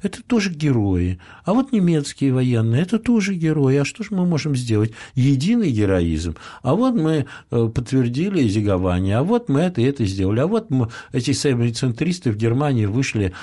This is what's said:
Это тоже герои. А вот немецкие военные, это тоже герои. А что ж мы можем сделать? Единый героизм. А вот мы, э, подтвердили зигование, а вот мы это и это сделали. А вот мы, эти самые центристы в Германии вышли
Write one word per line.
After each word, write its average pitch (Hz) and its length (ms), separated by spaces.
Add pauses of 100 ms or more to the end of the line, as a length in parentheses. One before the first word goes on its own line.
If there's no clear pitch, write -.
Это - 200
тоже 202 280
герои. 101 680 (260)
А 175 80
вот 254 200
немецкие 160 600
военные, 123 500
это 214 180
тоже 214 340
герои. 156 420
А 143 80
что 170 200
ж 196 60
мы 185 140
можем 156 300
сделать? 113 380 (240)
Единый 143 560
героизм. 87 640 (260)
А 135 140
вот 254 180
мы, 156 320 (240)
э, 117 240
подтвердили 131 720
зигование, 95 680
а 131 80
вот 233 240
мы 143 140
это 180 180
и 113 40
это 139 200
сделали. 98 340
А 139 80
вот 220 240
мы, 123 200 (220)
эти 135 200
самые 120 400
центристы 131 580
в 104 60
Германии 117 500
вышли 104 460 (100)